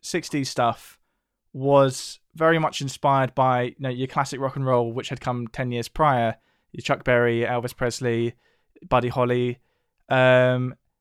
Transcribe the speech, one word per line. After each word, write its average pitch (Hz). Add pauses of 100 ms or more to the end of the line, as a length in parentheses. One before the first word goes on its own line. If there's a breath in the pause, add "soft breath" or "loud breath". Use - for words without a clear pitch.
sixties 151
stuff - (540)
was 135 (140)
very 160
much 156
inspired 139
by, 131
you 123
know, 131
your 127
classic 135
rock 131
and 135
roll, 120
which 127
had 131
come 120
ten 127
years 117
prior. 127 (340)
Your -
Chuck 139
Berry, 120
Elvis 120
Presley, 117 (520)
Buddy 123
Holly. 123 (500)
Um, 127 (260)